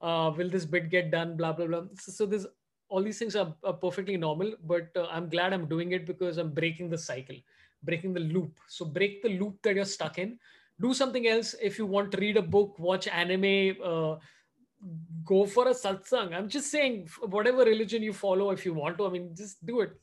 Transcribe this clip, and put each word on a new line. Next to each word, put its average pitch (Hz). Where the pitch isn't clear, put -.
Uh, 165
will 180
this 175
bit 170
get 175
done?" 165
Blah, 165
blah, 165
blah. 170
So, -
so 214
there's, 196
all 190
these 214
things 214
are, 180
are 190
perfectly 185
normal, 165
but, 165
uh, 175
I'm 165
glad 175
I'm 175
doing 165
it 175
because 180
I'm 165
breaking 165
the 160
cycle, 135
breaking 170
the 180
loop. 165
So -
break 196
the 240
loop 202
that 202
you're 196
stuck 165
in. 220
Do 247
something 254
else. 226
If 202
you 220
want 202
to 196
read 202
a 214
book, 202
watch 185
anime, 190
uh, 160
go 196
for 247
a 247
satsang. 196
I'm 196
just 285
saying, 262
f-, 196
whatever 233
religion 220
you 214
follow, 196
if 190
you 175
want 160
to, 208
I -
mean, 175
just 196
do 233
it. 165